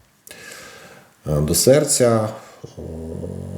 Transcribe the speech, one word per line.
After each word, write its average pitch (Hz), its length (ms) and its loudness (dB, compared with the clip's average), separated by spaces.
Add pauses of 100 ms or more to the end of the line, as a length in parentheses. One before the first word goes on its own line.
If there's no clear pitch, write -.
(1300)
е, 76 140 2
до 80 140 0
серця, 120 720 4 (340)
е, - 180 -18 (760)